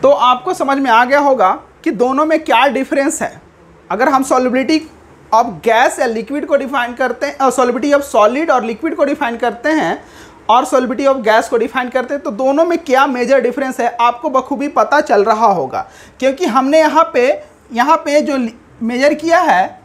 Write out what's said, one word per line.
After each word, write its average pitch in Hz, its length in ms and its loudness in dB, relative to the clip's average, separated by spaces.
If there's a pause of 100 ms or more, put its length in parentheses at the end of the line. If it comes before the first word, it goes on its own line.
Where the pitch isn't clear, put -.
तो 262 80 4
आपको 254 440 2
समझ 277 240 -2
में 269 120 0
आ 339 140 6
गया 269 140 2
होगा 262 320 2 (340)
कि 320 60 -2
दोनों 254 360 0
में 320 180 0
क्या 254 220 2
difference 277 560 -2
है। - 180 -10 (500)
अगर 208 180 0
हम 269 160 0
solubility 262 560 0 (540)
of 240 160 2 (160)
gas 226 340 2
या 269 60 0
liquid 233 400 -6
को 302 100 0
define 240 380 -4
करते 247 320 -4
हैं, 285 100 -8
अ, 269 140 2
solubility 262 440 0
of 277 100 2
solid 277 460 2
और 254 140 2
liquid 233 320 -6
को 320 80 0
define 277 320 -4
करते 240 320 -4
हैं 285 360 -2 (440)
और 254 180 4
solubility 254 420 -2
of 269 160 0
gas 220 240 2
को 247 80 -2
define 254 320 -4
करते 254 260 -4
हैं, 277 80 -8
तो 311 80 -6
दोनों 262 340 0
में 339 140 -2
क्या 269 280 2
major 254 340 0
difference 254 400 -4
है 233 200 -2
आपको 262 300 0
बखूबी 254 380 -2
पता 277 320 0
चल 233 240 2
रहा 226 220 2
होगा, 131 420 -2 (300)
क्योंकि 269 280 -2
हमने 262 320 2
यहाँ 320 360 2
पे, 277 280 0 (300)
यहाँ 262 240 2
पे 302 240 0
जो 277 160 -2
लि-, 233 180 -4 (280)
measure 254 320 2
किया 330 260 2
है 196 440 0